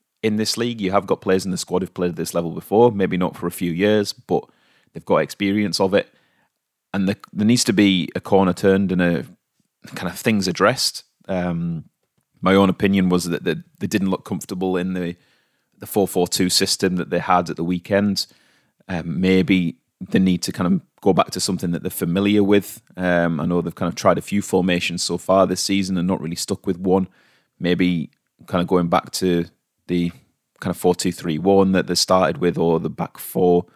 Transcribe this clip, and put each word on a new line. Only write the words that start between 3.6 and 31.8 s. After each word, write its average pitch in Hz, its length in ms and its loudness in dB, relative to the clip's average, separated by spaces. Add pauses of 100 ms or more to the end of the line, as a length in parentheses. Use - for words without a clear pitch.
years, 101 400 2
but - 320 -4 (480)
they've - 140 -16
got 92 120 2
experience 98 640 -2
of 95 140 0
it. - 160 0 (840)
And 98 120 0
the, 95 80 0 (160)
there 104 140 -2
needs 123 200 4
to 110 80 2
be 95 420 4
a - 40 -6
corner 95 340 2
turned 98 380 2
and 90 120 0
a 85 220 0 (680)
kind 87 180 -8
of 82 60 -14
things 104 300 0
addressed. - 560 0 (240)
Um, 85 580 -4 (560)
my 95 120 2
own 98 160 6
opinion 98 400 2
was 90 160 2
that 85 180 -4
they, 82 120 -2 (240)
they 101 80 -4
didn't 95 240 -2
look - 140 -6
comfortable 92 520 -4
in 90 160 -4
the, 87 220 -6 (640)
the - 80 -16
four 98 200 2
four 87 200 0
two 92 220 0
system 92 480 0
that 87 120 -6
they 85 100 -2
had 90 300 0
at 80 60 -8
the 87 80 -6
weekend. 98 640 -2 (600)
Um, 82 320 -6
maybe 92 580 2 (220)
they 95 200 0
need 92 240 2
to 90 80 -6
kind 92 220 0
of 92 80 2 (200)
go 98 100 4
back 87 200 0
to - 80 -8
something 90 320 -4
that 85 100 -4
they're - 80 -8
familiar 101 540 0
with. 98 380 0 (160)
Um, 87 420 0
I - 60 -4
know 87 160 0
they've 85 120 -6
kind 87 160 -4
of - 60 -6
tried 90 220 2
a - 40 -4
few 101 200 -2
formations 90 600 0
so 87 160 -4
far 95 300 2
this 90 140 -4
season 98 360 -2
and 87 100 0
not 95 140 -2
really 82 140 -8
stuck - 320 -8
with 90 100 -2
one. 92 300 2 (520)
Maybe 87 520 0 (360)
kind 90 140 -2
of 87 60 -2
going 87 220 2
back - 240 0
to 87 320 0 (420)
the 87 240 -2 (480)
kind 95 120 -4
of 87 60 -10
four 90 180 2
two - 160 -4
three 80 280 -6
one 95 340 4
that 90 140 2